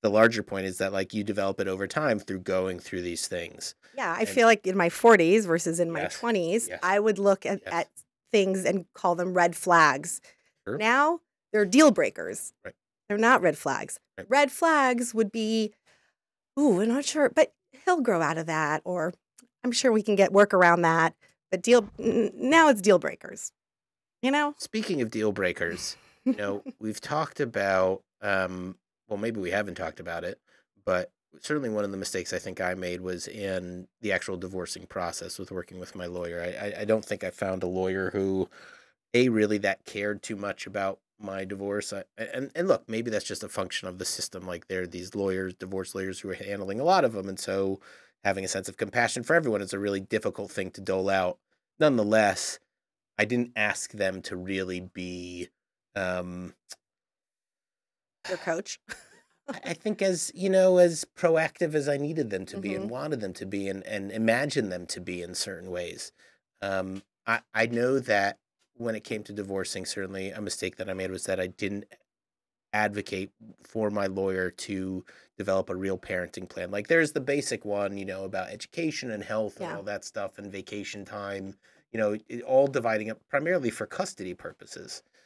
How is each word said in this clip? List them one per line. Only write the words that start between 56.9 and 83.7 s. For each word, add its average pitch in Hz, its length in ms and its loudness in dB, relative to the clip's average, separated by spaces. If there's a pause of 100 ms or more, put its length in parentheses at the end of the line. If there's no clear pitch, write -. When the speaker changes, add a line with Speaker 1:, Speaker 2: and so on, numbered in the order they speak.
Speaker 2:
Your 180 100 -4
coach? - 500 -6
<laughs> - 20 -20 (640)
Speaker 1:
I, - 140 -10
I 175 80 -4
think 208 280 -4
as, 185 340 0
you 185 140 -2
know, 185 280 6
as 175 280 6 (100)
proactive 160 580 2
as 143 160 0
I 143 80 0
needed 147 320 -2
them 95 180 -4
to - 100 -12
be 98 180 -4
and 98 140 -6
Speaker 2:
Mm-hmm. - 0 -
Speaker 1:
wanted 135 320 -6
them 95 120 -6
to 104 120 -10
be 98 220 -4
and, 95 180 -6
and 101 260 -6
imagined 113 600 2
them 90 160 -8
to 90 140 -8
be 90 200 -8
in 87 140 -10
certain 92 360 -8
ways. 87 400 -8 (500)
Um, 95 420 -4 (220)
I, 113 160 0 (120)
I 113 140 2
know 123 320 0
that 104 400 2 (360)
when 117 200 -4
it 104 80 -12
came 107 200 -6
to 104 100 -14
divorcing, 98 520 -6
certainly 95 440 -8
a 104 120 -10
mistake 98 360 -6
that 104 120 -8
I 95 40 -4
made 95 180 -4
was 87 140 -6
that 92 140 -2
I 92 80 -2
didn't 101 380 -6 (880)
advocate 101 580 -2 (320)
for 107 280 -4
my 101 160 0
lawyer 95 440 -2
to 95 540 -6 (320)
develop 95 320 0
a 92 60 -4
real 95 220 -4
parenting 92 520 -8
plan. 92 220 -8
Like, 104 160 -6
there's 165 260 4
the 143 80 -2
basic 135 440 -2
one, 101 320 -2
you 98 80 -8
know, 95 200 -8
about 95 260 -6
education 151 600 -6
and 101 120 -8
health 107 380 -4
and 170 80 -8
Speaker 2:
Yeah. 160 40 -10
Speaker 1:
all 98 100 -10
that 101 220 -8
stuff 98 340 -8
and 101 120 -12
vacation 98 540 -10
time, 98 500 -10 (380)
you 113 60 -4
know, 107 180 2 (120)
it, 120 140 -10
all 135 240 6
dividing 113 440 0
up - 80 -10 (100)
primarily 143 420 0